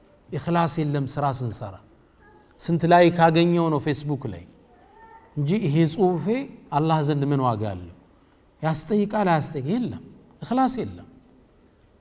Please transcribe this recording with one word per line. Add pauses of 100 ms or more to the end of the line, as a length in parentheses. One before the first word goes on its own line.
(280)
ኢኽላስ
የለም
ስራ
ስንሰራ። (840)
ስንት
ላይክ
አገኘው
ነው
ፌስቡክ
ላይ (920)
እንጂ (120)
ይሄ (100)
ጽሁፌ (460)
አላህ
ዘንድ
ምን
ዋጋ
አለው? (680)
ያስጠይቃል
አያስጠይቅ?
የለም፣ (380)
ኢኽላስ
የለም። (920)